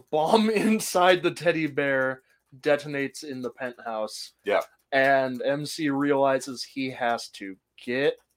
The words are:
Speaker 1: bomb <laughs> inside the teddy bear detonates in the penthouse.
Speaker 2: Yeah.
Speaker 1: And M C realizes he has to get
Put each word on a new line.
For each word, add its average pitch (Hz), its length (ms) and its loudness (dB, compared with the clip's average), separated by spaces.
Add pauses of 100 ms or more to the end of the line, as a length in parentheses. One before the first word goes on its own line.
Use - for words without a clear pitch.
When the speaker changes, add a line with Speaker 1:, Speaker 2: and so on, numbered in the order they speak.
Speaker 1:
bomb 185 400 4
<laughs> - 0 -
inside 185 720 4
the 170 80 0
teddy 165 380 -2
bear 135 560 -2 (380)
detonates 143 640 -2
in 131 200 -10
the 120 80 -6
penthouse. 113 800 -8 (120)
Speaker 2:
Yeah. 98 180 2 (300)
Speaker 1:
And 135 520 2
M 143 220 -2
C 151 240 -4
realizes 139 720 0
he 131 280 -8
has 117 380 -4
to 98 260 -14 (280)
get 135 320 -2 (220)